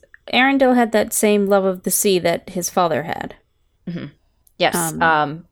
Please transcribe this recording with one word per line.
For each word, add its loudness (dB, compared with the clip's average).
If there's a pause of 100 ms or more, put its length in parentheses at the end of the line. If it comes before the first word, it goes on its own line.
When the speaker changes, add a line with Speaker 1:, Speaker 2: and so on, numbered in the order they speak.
(320)
Speaker 1:
Arendelle 2
had 2
that 0
same 2
love 2
of -2
the -6
sea 0
that -2
his -6
father -2
had. -10 (540)
Speaker 2:
Mm-hmm. -10 (520)
Yes. 0
Speaker 1:
Um, -2
Speaker 2:
Um, 0